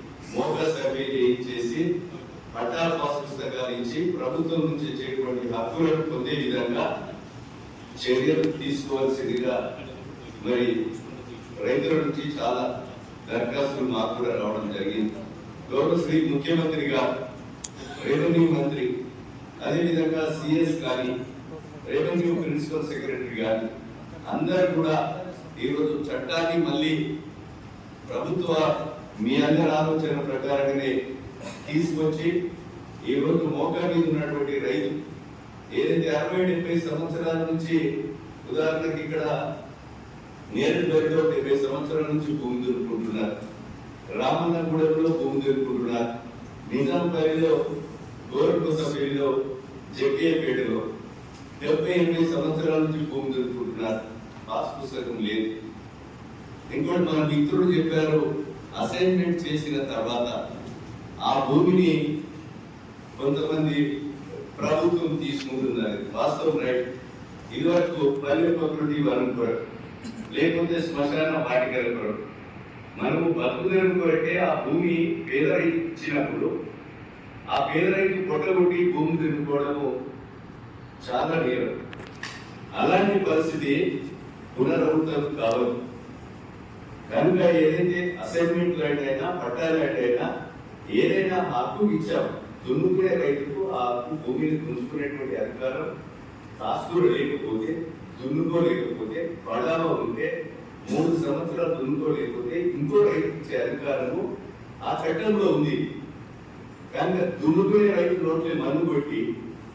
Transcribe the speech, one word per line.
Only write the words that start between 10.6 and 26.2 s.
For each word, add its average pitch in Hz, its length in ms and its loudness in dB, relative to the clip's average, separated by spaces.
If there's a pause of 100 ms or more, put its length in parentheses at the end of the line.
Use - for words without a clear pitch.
రైతుల 143 360 2
నుంచి 147 420 -2
చాలా 123 480 -2 (460)
దరఖాస్తులు 123 560 0
మాకు 113 260 0
కూడా 120 220 0
రావడం 107 420 -2
జరిగింది. 107 340 0 (600)
గౌరవ 160 280 4
శ్రీ 156 280 4
ముఖ్యమంత్రి 151 580 2
గారు, 131 440 0 (800)
రెవెన్యూ 165 400 6
మంత్రి, 151 560 0 (600)
అదేవిధంగా 165 640 2
సిఎస్ 156 520 2
కానీ, 127 380 -2 (680)
రెవెన్యూ 170 460 2
ప్రిన్సిపల్ 151 520 -2
సెక్రటరీ 123 560 -4
కానీ, 110 260 0 (600)
అందరూ 175 460 2
కూడా 160 500 2 (380)
ఈరోజు 147 400 2
చట్టాన్ని 165 640 0